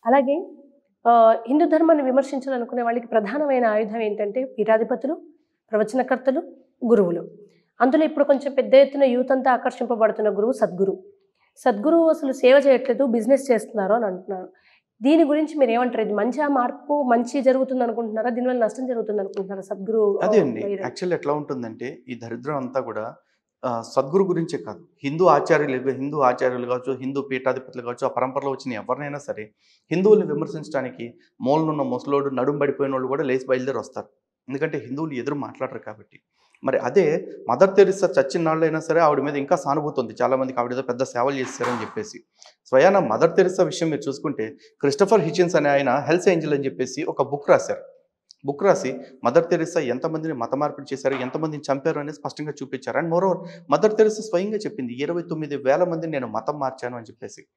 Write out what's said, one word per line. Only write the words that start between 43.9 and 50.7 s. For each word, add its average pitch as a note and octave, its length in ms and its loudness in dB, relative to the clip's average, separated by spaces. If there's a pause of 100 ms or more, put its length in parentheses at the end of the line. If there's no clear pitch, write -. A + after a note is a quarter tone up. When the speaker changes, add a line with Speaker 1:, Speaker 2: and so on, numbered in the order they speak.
Speaker 2:
మీరు C#3+ 180 -4
చూసుకుంటే A#2+ 460 -6 (260)
క్రిస్టఫర్ F#3+ 400 2
హిచిన్స్ E3+ 360 0
అనే D3 140 2
ఆయన C#3 200 2
హెల్స్ D3 380 2
ఏంజెల్ D#3 260 0
అని C#3 100 -2
చెప్పేసి C3 380 -6
ఒక D3 280 -4
బుక్ C#3+ 200 -4
రాశారు. A#2+ 300 2 (680)
బుక్ C#3+ 180 -4
రాసి D3 360 2 (240)
మదర్ D#3+ 260 2
తెరిసా E3 300 -2
ఎంతమందిని D#3 540 -4
మత A#2 200 -6
మార్పిడి C#3+ 400 -6